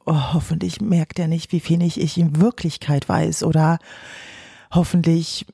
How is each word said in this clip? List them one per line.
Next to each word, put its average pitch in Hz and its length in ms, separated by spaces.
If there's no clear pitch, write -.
„Oh, 147 260
hoffentlich 165 480
merkt 175 380
er 170 100
nicht, 160 240
wie 170 160
wenig 170 320
ich 156 160
in 160 240
Wirklichkeit 160 640
weiß“ - 360
oder 160 360
„hoffentlich 165 840